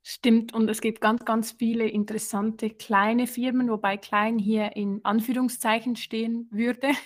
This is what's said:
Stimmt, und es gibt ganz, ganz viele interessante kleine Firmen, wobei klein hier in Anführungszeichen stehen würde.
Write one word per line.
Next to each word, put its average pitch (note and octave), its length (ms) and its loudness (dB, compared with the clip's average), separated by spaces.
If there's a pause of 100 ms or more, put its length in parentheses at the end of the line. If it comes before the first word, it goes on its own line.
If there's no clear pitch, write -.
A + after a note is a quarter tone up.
Stimmt, A#3 460 2
und A3 160 2
es A3 120 -4
gibt A3 200 -2
ganz, A3 240 2
ganz A3+ 280 -2
viele A3+ 340 0
interessante G#3+ 840 -2
kleine A3 560 2
Firmen, B3 440 0
wobei G#3 280 0
klein G#3+ 400 0
hier G#3+ 380 0
in G3+ 280 -4
Anführungszeichen A#3 920 0
stehen A#3 560 -4
würde. A#3+ 380 0 (160)